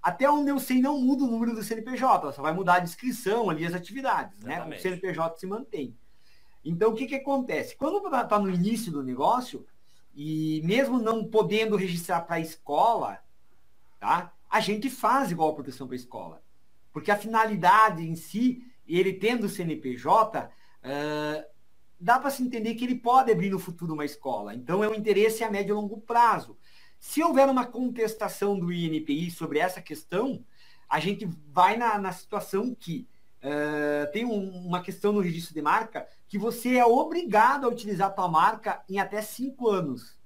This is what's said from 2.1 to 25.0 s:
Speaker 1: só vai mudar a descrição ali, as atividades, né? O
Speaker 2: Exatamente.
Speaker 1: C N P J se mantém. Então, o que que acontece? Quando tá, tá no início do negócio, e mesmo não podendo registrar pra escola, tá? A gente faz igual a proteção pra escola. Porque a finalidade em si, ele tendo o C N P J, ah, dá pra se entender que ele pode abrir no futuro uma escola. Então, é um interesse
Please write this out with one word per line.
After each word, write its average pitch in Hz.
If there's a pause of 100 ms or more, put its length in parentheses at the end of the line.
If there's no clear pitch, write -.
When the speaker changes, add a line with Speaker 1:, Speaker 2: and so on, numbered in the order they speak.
Speaker 1:
só 135
vai 156
mudar 180
a 180
descrição 208
ali, 160
as 175
atividades, 190
né? 117
O 143
Speaker 2:
Exatamente. 143
Speaker 1:
C 185
N 180
P 180
J 165
se 185
mantém. 185 (680)
Então, 170
o 220
que 262
que 285
acontece? 254
Quando 381
tá, 247
tá 208
no 202
início 190
do 143
negócio, 156 (480)
e 156
mesmo 240
não 220
podendo 214
registrar 175
pra 170
escola, 160 (800)
tá? 170 (160)
A 220
gente 214
faz 247
igual 156
a -
proteção 135
pra 127
escola. 92 (480)
Porque -
a 208
finalidade 208
em 165
si, 247 (240)
ele 185
tendo 214
o 185
C 175
N 165
P 127
J, 170 (320)
ah, 151 (540)
dá 226
pra 269
se 262
entender 226
que 233
ele 247
pode 240
abrir 190
no 190
futuro 170
uma 147
escola. 110
Então, 170
é 214
um 220
interesse 214